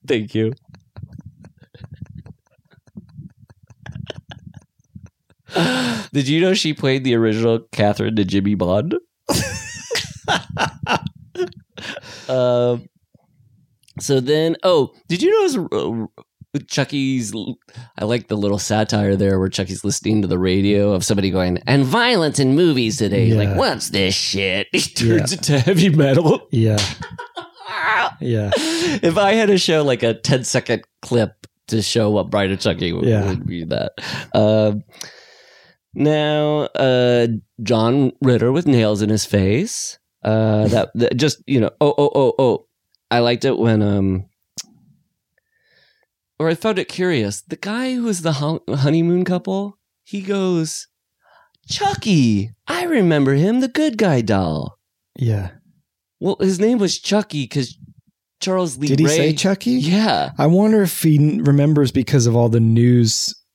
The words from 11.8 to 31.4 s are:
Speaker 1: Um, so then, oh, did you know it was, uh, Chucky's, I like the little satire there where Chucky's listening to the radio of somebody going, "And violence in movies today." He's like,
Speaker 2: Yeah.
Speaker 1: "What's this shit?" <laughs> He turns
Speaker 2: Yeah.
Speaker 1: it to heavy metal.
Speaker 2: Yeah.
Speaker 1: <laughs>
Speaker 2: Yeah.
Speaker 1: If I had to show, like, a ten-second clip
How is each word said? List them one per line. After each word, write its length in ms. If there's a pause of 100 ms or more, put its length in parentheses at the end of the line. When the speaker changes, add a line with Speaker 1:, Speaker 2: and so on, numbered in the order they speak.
Speaker 1:
Um, 580 (1120)
so 220
then, 420
oh, 300 (160)
did 120
you 80
know 360
it 80
was, 340 (480)
uh, 120
Chucky's, 680 (680)
I 60
like 240
the 80
little 220
satire 580
there 220
where 100
Chucky's 340
listening 380
to 80
the 100
radio 540
of 100
somebody 280
going, 260 (100)
"And 160
violence 560
in 160
movies 420
today." 280
He's 100
like, 140
Speaker 2:
Yeah. 80
Speaker 1:
"What's 320
this 260
shit?" 540
<laughs> 20
He 80
turns 540
Speaker 2:
Yeah. 40
Speaker 1:
it 60
to 160
heavy 300
metal. 640
Speaker 2:
Yeah. 320
Speaker 1:
<laughs> 1400
Speaker 2:
Yeah. 340
Speaker 1:
If 640
I 160
had 160
to 80
show, 260
like, 200
a 100
ten-second 680 (180)
clip 440 (220)